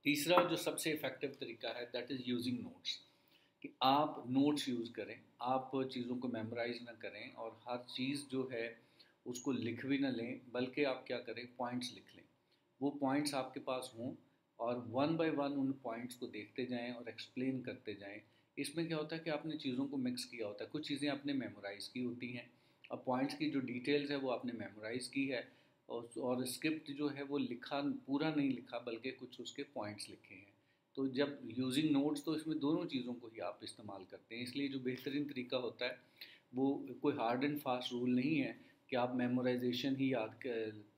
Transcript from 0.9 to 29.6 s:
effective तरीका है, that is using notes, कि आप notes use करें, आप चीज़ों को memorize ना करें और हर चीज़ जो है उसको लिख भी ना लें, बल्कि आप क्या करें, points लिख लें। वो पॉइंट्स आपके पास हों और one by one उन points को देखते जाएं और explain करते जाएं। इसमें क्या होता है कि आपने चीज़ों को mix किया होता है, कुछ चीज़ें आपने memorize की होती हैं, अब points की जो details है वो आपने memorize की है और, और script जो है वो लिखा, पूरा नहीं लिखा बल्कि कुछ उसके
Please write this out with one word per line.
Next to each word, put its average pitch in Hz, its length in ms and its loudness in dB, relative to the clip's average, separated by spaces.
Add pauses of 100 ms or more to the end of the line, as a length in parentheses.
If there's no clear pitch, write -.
effective 143 380 -2 (100)
तरीका 117 300 -6
है, 120 220 -6
that 120 200 -4
is 127 120 -2
using 123 360 0
notes, - 340 -6 (680)
कि - 80 -10 (140)
आप 139 440 6
notes 139 420 6
use 113 220 -2
करें, 110 280 -8 (220)
आप 127 300 2 (220)
चीज़ों 123 220 -2
को 127 120 -2
memorize 117 560 -2
ना 117 80 -12
करें 107 420 -10
और 113 340 -10
हर 123 220 -4
चीज़ 139 380 -2
जो 131 260 -2
है 113 260 -4 (460)
उसको 123 260 -2
लिख 120 340 0
भी 139 120 4
ना 139 120 4
लें, 120 320 -4 (100)
बल्कि 127 320 2
आप 131 240 2
क्या 127 120 -2
करें, 120 260 -8 (100)
points 123 380 -2
लिख - 220 -20
लें। 87 80 -20 (580)
वो 139 80 2
पॉइंट्स 143 440 2
आपके 135 260 -2
पास 127 360 -4
हों 123 180 -4 (460)
और 117 360 -2
one 151 220 4
by 160 140 4
one 143 260 0
उन 135 140 2 (120)
points 120 320 -4
को 120 120 -8
देखते 107 380 -4
जाएं 123 280 -2
और 117 160 -8
explain 131 520 -2
करते 110 320 -6
जाएं। 101 280 -10 (360)
इसमें 147 300 -2
क्या 165 100 -2
होता 156 180 -2
है 160 80 -4
कि 165 60 -2
आपने 151 280 -2
चीज़ों 131 300 0
को 139 100 -4
mix 123 280 0
किया 113 220 -4
होता 104 160 -6
है, 110 60 -8
कुछ - 180 -4
चीज़ें 143 220 0
आपने 139 240 -2
memorize 104 540 -4
की 127 120 -6
होती 120 320 -2
हैं, 120 180 -10 (420)
अब 120 140 -8
points 135 300 2
की 151 140 0
जो 139 100 0
details 139 520 0
है 143 60 0
वो 135 120 -2
आपने 120 240 -2
memorize 110 540 -6
की 139 200 0
है 120 200 -2 (420)
और, 120 280 -6
और 127 280 2
script 156 460 -2
जो 143 160 0
है 143 160 -2
वो 139 140 -2
लिखा, 131 440 -2
पूरा 143 540 2
नहीं 139 140 4
लिखा 123 300 -4
बल्कि 123 320 -4
कुछ - 300 -14
उसके 139 220 -8